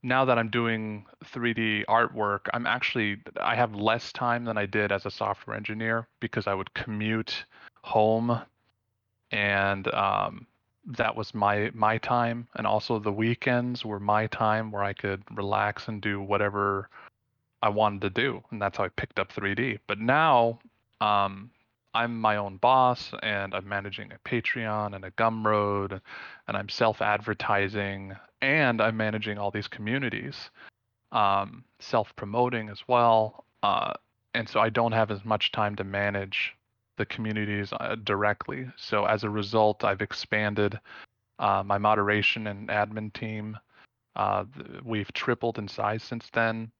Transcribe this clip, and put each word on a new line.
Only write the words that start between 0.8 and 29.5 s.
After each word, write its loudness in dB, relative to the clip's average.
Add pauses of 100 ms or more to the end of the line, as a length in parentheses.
three -2
D 0
artwork, 0
I'm -4
actually, 0 (240)
I 0
have 0
less 0
time -2
than -2
I 0
did 0
as -2
a -6
software -4
engineer -4 (120)
because -4
I 0
would -4
commute -4 (380)
home 2 (920)
and, 2
um, 0 (380)
that -2
was -6
my, 2
my 2
time. 0 (100)
And -2
also 0
the -2
weekends 0
were -6
my 2
time 0
where -4
I -2
could -4
relax -2
and -6
do -2
whatever 0 (720)
I 4
wanted 2
to 0
do. 0
And -6
that's -2
how 0
I 0
picked -6
up -2
three -2
D. -2
But -4
now, 4 (400)
um, 0 (460)
I'm 0
my 2
own -6
boss, 4
and -2
I'm -6
managing -6
a -16 (100)
Patreon -2
and -10
a -12
Gumroad, 2 (460)
and -4
I'm -6
self-advertising, 0 (260)
and 4
I'm 2
managing -2
all -2